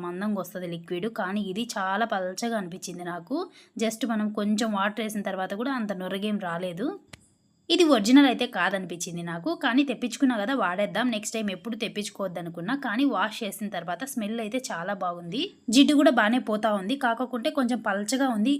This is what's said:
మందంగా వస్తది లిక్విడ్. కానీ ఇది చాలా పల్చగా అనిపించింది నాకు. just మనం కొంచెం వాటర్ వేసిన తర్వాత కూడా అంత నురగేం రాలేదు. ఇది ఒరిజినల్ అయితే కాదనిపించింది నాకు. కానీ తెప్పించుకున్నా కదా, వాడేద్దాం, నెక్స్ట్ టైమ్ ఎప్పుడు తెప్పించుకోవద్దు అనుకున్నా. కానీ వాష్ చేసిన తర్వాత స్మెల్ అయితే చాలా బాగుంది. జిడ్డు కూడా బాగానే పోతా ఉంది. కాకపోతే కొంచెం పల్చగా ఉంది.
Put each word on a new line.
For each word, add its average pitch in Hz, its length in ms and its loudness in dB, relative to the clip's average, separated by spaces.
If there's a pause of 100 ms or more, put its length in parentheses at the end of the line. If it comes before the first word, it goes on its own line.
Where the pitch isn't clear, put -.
మందంగా 190 380 -2
వస్తది 180 300 -10
లిక్విడ్. 175 340 -6 (120)
కానీ 196 220 -2 (100)
ఇది 220 120 -4 (120)
చాలా 196 380 0
పల్చగా 196 460 -4
అనిపించింది 175 520 -10
నాకు. 175 260 -6 (440)
just 220 220 -2 (100)
మనం 214 140 0 (120)
కొంచెం 214 380 2
వాటర్ 208 280 0
వేసిన 208 240 -4
తర్వాత 185 320 -4
కూడా 269 180 -2
అంత 202 120 -4 (120)
నురగేం 196 340 -2 (100)
రాలేదు. 180 400 -4 (880)
ఇది 349 180 6
ఒరిజినల్ 254 360 8
అయితే 233 180 0 (100)
కాదనిపించింది 175 720 -2
నాకు. 170 220 -4 (120)
కానీ 262 260 4
తెప్పించుకున్నా 247 520 2
కదా, 226 200 0
వాడేద్దాం, 190 540 0
నెక్స్ట్ 208 220 -6
టైమ్ 214 180 -2
ఎప్పుడు 214 280 -8
తెప్పించుకోవద్దు 196 600 -6
అనుకున్నా. 170 320 -4 (100)
కానీ 240 200 0 (100)
వాష్ 208 300 0
చేసిన 202 300 -6
తర్వాత 175 380 -4
స్మెల్ 226 300 -4
అయితే 214 160 -4 (100)
చాలా 190 320 -4
బాగుంది. 175 400 -4 (360)
జిడ్డు 285 240 8
కూడా 311 180 8
బాగానే 226 220 4 (100)
పోతా 214 180 0 (120)
ఉంది. 208 240 -2
కాకపోతే 247 520 0
కొంచెం 240 320 0
పల్చగా 208 480 0
ఉంది. 220 240 2